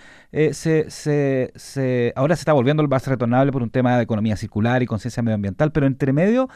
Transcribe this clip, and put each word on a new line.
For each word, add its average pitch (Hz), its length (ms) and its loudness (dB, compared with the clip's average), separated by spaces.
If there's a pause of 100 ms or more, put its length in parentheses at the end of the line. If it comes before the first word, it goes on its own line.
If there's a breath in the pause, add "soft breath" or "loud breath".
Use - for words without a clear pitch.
(320 loud breath)
eh, 147 220 2
se, 156 360 0
se, 139 680 -2
se, 127 600 -2
ahora 147 220 0
se - 40 -8
está 156 120 0
volviendo 143 280 2
el 151 40 2
envase 135 240 0
retornable 127 420 2
por 127 120 -2
un 110 60 -4
tema 123 280 2
de 120 60 2
economía 107 340 -2
circular 117 440 0
y 123 40 -2
conciencia 117 380 -6
medioambiental, 110 500 -2
pero 143 140 2
entre 135 260 0
medio 226 420 0